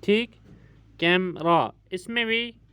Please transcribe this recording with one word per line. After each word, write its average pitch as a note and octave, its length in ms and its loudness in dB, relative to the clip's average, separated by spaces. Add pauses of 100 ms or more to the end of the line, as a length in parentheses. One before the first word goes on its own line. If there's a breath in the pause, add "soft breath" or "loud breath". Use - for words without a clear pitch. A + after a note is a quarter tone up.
ठीक, A3 300 0 (680 soft breath)
कैमरा, E3+ 600 2 (320)
इसमें A3+ 340 -6
भी A3+ 160 -2 (320)